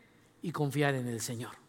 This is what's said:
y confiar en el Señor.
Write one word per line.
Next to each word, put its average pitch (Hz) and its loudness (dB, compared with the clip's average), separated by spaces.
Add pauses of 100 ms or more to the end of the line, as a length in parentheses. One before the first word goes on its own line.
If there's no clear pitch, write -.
(400)
y 175 -4
confiar 143 2
en 127 -2
el 117 -2
Señor. 117 -6 (160)